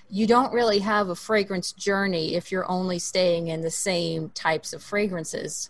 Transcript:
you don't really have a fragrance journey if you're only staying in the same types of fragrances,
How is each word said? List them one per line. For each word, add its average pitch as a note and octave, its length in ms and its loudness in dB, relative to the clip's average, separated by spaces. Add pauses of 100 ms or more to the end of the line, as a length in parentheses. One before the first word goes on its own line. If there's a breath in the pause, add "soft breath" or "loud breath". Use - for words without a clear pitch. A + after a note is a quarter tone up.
you G3+ 180 0
don't A#3+ 260 6
really A3+ 260 4
have G#3 300 2
a F3 60 -2
fragrance G3+ 560 0
journey G3 640 0
if F3 160 -4
you're F#3+ 180 -2
only F#3 300 0
staying E3+ 480 2
in D#3+ 140 -4
the E3 100 -2
same E3 580 -2
types - 440 -2
of - 100 -12
fragrances, F#3 880 -4